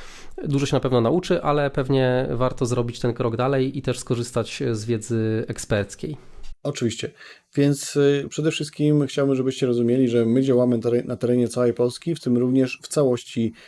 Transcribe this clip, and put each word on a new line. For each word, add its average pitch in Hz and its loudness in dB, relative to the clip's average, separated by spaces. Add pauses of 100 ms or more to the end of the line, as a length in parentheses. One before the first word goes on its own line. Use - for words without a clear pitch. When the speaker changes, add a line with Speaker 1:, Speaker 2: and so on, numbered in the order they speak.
(440)
Speaker 1:
dużo 143 0
się 139 0
na 131 2
pewno 127 2
nauczy, 165 0
ale 147 0
pewnie 131 0
warto 127 0
zrobić 120 -2
ten 120 0
krok 117 -2
dalej 131 0
i 131 -4
też - -4
skorzystać 120 -4
z 107 -4
wiedzy 110 -2
eksperckiej. - -4 (460)
Speaker 2:
Oczywiście. - -4 (440)
Więc, 143 0
y, 143 4
przede 156 -2
wszystkim 147 0
chciałbym, 139 0
żebyście 131 0
rozumieli, 120 4
że 117 2
my 120 4
działamy 123 4
na 110 -4
teren-, 120 0
na 123 -6
terenie 120 2
całej 120 0
Polski, 123 -2
w - -10
tym 123 2
również 127 2
w - -18
całości 120 0 (140)